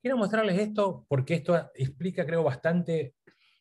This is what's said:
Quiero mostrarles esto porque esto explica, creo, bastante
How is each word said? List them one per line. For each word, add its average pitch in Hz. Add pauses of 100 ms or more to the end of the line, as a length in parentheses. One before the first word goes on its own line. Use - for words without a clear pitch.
Quiero 254
mostrarles 214
esto 208
porque 135
esto 165
explica, 175
creo, 165
bastante 160 (460)